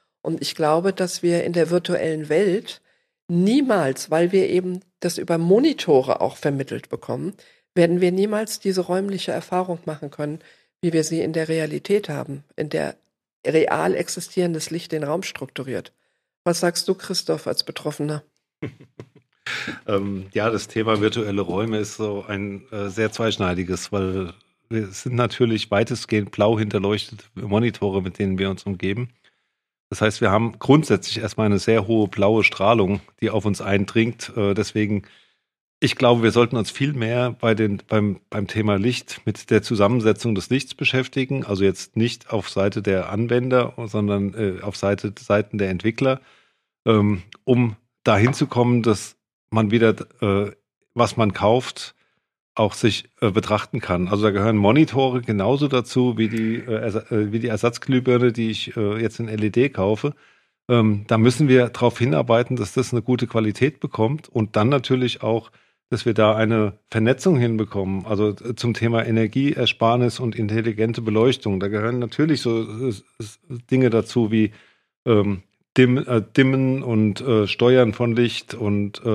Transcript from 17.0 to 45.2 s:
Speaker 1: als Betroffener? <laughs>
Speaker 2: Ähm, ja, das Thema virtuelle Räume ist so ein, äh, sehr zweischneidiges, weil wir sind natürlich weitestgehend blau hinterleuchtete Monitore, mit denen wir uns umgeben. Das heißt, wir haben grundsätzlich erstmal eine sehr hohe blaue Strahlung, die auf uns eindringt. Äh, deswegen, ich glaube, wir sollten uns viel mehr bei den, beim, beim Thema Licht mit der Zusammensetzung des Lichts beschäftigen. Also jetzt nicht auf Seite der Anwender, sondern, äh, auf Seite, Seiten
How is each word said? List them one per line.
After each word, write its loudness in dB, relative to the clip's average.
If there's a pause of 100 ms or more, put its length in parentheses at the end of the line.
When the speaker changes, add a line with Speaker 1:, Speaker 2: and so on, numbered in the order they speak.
Speaker 1:
als -4
Betroffener? -8 (380)
<laughs> -10 (1200)
Speaker 2:
Ähm, -2
ja, 0
das -4
Thema 0
virtuelle 0
Räume -2
ist -6
so -6
ein, -8
äh, -8
sehr -2
zweischneidiges, -4
weil -4 (360)
wir -4
sind -8
natürlich 0
weitestgehend 0
blau 2
hinterleuchtete -4 (120)
Monitore, -2
mit -8
denen 0
wir -2
uns -8
umgeben. -4 (800)
Das -4
heißt, 2
wir 4
haben 0
grundsätzlich 4
erstmal -2
eine 4
sehr 2
hohe 2
blaue 2
Strahlung, 2 (220)
die 0
auf -2
uns -2
eindringt. -2
Äh, 0
deswegen, -2 (760)
ich 2
glaube, 6
wir 6
sollten 4
uns -2
viel -4
mehr -2
bei 2
den, -2
beim, 0 (100)
beim -6
Thema 0
Licht -4
mit -6
der 4
Zusammensetzung 2
des -6
Lichts -2
beschäftigen. -2
Also 0
jetzt -2
nicht -2
auf -4
Seite 0
der 0
Anwender, 0 (120)
sondern, -2
äh, -4
auf -8
Seite, -2
Seiten 0